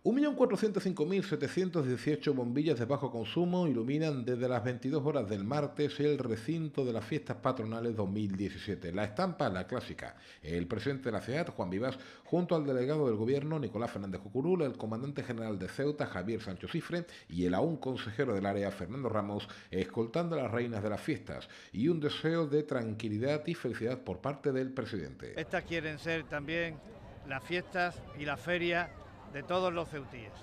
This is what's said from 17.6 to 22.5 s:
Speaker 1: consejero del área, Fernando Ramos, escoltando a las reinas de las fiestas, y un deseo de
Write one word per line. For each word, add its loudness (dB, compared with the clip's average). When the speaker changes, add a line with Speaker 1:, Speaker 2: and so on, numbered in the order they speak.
Speaker 1:
consejero 0
del 2
área, 2
Fernando -4
Ramos, -2
escoltando 0
a 0
las 0
reinas 0
de 2
las -2
fiestas, -4
y 4
un 4
deseo 2
de 4